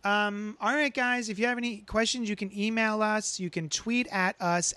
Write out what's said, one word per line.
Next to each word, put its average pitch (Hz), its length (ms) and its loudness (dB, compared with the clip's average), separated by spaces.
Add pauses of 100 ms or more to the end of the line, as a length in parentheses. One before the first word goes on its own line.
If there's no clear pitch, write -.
yeah. 208 220 4
Um, 208 340 -6
all 226 120 2
right, 294 200 2
guys. 247 360 0
If 190 100 -4
you 226 80 4
have 247 100 0
any 240 220 -4
questions, 226 500 0
you 208 80 -2
can 196 200 -6
email 220 440 0
us. 214 380 0
You 180 100 -2
can 165 200 -4
tweet 240 420 0
at 190 300 0
us 175 360 2